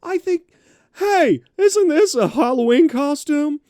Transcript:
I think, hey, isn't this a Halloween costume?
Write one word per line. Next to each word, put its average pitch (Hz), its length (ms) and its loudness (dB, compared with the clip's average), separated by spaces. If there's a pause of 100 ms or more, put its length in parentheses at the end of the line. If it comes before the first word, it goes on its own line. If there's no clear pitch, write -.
I 359 140 -6
think, 349 260 -4 (520)
hey, 349 460 0 (160)
isn't 403 300 2
this 330 280 2
a 208 140 0
Halloween 247 600 2
costume? 294 800 -4